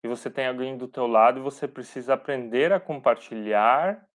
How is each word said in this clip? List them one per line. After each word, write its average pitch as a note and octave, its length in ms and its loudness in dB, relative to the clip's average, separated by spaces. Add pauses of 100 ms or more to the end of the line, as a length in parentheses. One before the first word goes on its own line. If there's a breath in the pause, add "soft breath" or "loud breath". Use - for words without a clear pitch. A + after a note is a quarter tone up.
E A#2+ 40 -8
você A#2+ 220 -8
tem C3 180 -4
alguém B2+ 300 -6
do B2+ 100 -10
teu B2+ 200 -4
lado A#2 320 4
e C3 40 -10
você C#3 240 -8
precisa C3 460 -4
aprender C3 580 -2
a F#3+ 80 2
compartilhar B2 1300 0 (120)